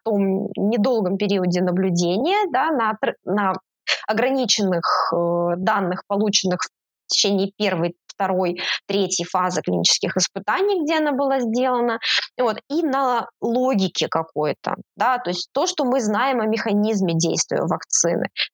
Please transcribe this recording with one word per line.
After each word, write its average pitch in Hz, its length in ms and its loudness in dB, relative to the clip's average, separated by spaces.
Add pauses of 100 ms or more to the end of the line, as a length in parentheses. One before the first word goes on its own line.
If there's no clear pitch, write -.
том 202 520 0
недолгом 202 600 2
периоде 180 460 2
наблюдения, 190 880 2
да, 269 200 0
на 226 280 0
тр-, 240 140 -2 (100)
на 196 300 0 (540)
ограниченных, 220 760 0 (300)
э, 175 440 0
данных, 190 500 0
полученных 202 540 0
в - 60 -8 (440)
течение 202 460 0
первой, 175 380 0 (120)
второй, 185 520 -2 (260)
третьей 196 400 0
фазы 180 360 -2
клинических 175 540 0
испытаний, 349 680 0
где 320 140 0
она 302 140 0
была 269 280 0
сделана, 240 580 0 (420)
вот, 226 180 0 (120)
и 311 120 0
на 262 460 0 (120)
логике 233 680 0
какой-то, - 680 -2 (200)
да, 247 220 2
то 240 120 -4
есть 180 220 -6
то, 294 140 0
что - 180 -2
мы 254 160 2
знаем 233 400 0
о 214 60 0
механизме 208 680 2
действия 165 480 0
вакцины, - 640 0 (260)